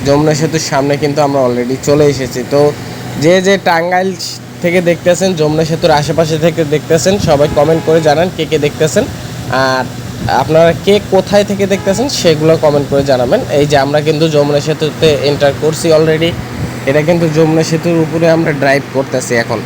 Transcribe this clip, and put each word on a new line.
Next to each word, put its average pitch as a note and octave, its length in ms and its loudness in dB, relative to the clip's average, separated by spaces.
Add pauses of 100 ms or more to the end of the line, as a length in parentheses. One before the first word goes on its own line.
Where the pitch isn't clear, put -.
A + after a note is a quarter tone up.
যমুনা D3+ 280 2
সেতুর D3+ 260 -2
সামনে C#3+ 360 -2
কিন্তু D3 260 0
আমরা C#3 240 0
already B2 380 -2
চলে D3 200 4
এসেছি। B2+ 460 -2
তো D3 220 4 (480)
যে F3 220 4
যে G3 220 2
টাঙ্গাইল F3+ 500 0 (480)
থেকে F3+ 180 2
দেখতেছেন, F3 540 0
যমুনা D3+ 300 0
সেতুর D#3+ 260 0
আশেপাশে D3+ 480 0
থেকে E3 260 0
দেখতেছেন, D3+ 540 0
সবাই D3 360 2
কমেন্ট D3+ 320 2
করে D#3+ 140 4
জানান D#3+ 360 0
কে D#3+ 80 -4
কে D3+ 140 -2
দেখতেছেন। D#3 460 0 (460)
আর C3 340 0 (460)
আপনারা D#3 420 4 (120)
কে G3+ 160 2 (100)
কোথায় F#3+ 340 2
থেকে G3+ 220 -2
দেখতেছেন G3 420 -2
সেগুলো D#3+ 520 2
কমেন্ট D3 300 2
করে C#3 140 0
জানাবেন। C3+ 360 0 (100)
এই D3 160 2
যে D3 100 0
আমরা C#3+ 240 2
কিন্তু D#3 280 0
যমুনা D3 320 2
সেতুতে D3+ 600 0
এন্টার C#3+ 380 2
করছি D#3+ 300 -2
already। D#3 400 2 (560)
এটা D3 160 2
কিন্তু E3+ 320 2
যমুনা D#3+ 280 2
সেতুর E3 360 0
উপরে D#3+ 320 0
আমরা E3 220 2
ড্রাইভ C#3 300 0 (120)
করতেছি B2+ 400 -2
এখন A#2 320 -2